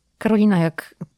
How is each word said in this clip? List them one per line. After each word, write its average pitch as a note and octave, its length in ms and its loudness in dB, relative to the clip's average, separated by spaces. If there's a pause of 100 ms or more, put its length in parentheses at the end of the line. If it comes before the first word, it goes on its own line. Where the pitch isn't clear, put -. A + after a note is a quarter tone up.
(180)
Karolina, G#3+ 420 0
jak - 360 -4 (220)